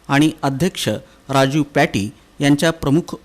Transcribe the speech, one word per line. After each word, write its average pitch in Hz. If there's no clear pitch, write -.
आणि 143
अध्यक्ष 139
राजू 135
पॅटी 110
यांच्या 147
प्रमुख 160